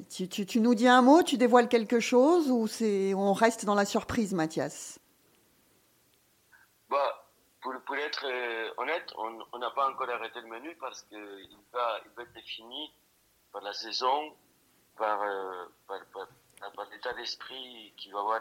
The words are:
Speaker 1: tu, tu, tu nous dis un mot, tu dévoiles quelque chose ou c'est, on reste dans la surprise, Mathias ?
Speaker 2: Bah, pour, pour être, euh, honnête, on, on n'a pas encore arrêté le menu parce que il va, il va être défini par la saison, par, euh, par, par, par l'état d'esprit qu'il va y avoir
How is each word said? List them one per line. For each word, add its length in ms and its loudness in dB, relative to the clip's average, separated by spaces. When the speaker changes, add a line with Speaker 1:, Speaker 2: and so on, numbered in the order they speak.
Speaker 1:
tu, 180 -8
tu, 160 -6
tu 140 0
nous 160 4
dis 120 4
un 140 8
mot, 220 10
tu 140 0
dévoiles 300 6
quelque 320 2
chose 520 4
ou 160 2
c'est, 480 0
on 180 4
reste 320 2
dans 80 2
la 120 4
surprise, 500 -2
Mathias ? 640 -4
Speaker 2:
Bah, 340 -2
pour, 120 -8
pour 80 -4
être, 300 -6
euh, 520 -4
honnête, 400 -4
on, 220 -8
on 40 -12
n'a 140 -6
pas 180 0
encore 200 -6
arrêté 320 -8
le 60 -16
menu 320 -14
parce 300 -12
que 60 -20
il 420 -16
va, 320 -2
il 100 -20
va 60 -14
être 120 -18
défini 580 -16
par 120 -12
la 100 -8
saison, 580 -2
par, 240 0
euh, 440 -6
par, 100 -10
par, 140 -12
par 160 -10
l'état 220 -10
d'esprit 840 -14
qu'il 160 -16
va 60 -4
y 20 -2
avoir 200 0